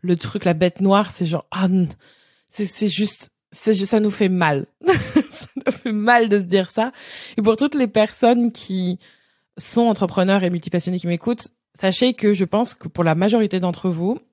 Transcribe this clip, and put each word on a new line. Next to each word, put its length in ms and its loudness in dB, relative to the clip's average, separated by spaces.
le 140 0
truc, 300 -6
la 80 2
bête 280 0
noire, 280 2
c'est 160 -4
genre, 240 -4
ah, 160 -2
n-, 240 2
c'est, 160 -6
c'est 220 -2
juste, 440 -4
c'est 220 0
ju-, 120 0
ça 140 2
nous 120 0
fait 180 0
mal. 380 0
<laughs> 100 4
Ça 120 -10
nous 60 0
fait 200 -6
mal 380 4
de 100 4
se 40 -4
dire 260 0
ça. 240 -2
Et 40 -2
pour 160 2
toutes 180 0
les 120 2
personnes 680 2
qui 460 -4
sont 240 -2
entrepreneurs 600 2
et 60 0
multipassionnés 480 -4
qui 100 -6
m'écoutent, 420 -4
sachez 400 0
que 200 2
je 120 0
pense 280 -2
que 140 -14
pour 160 -4
la 120 2
majorité 440 2
d'entre 300 -2
vous 280 -2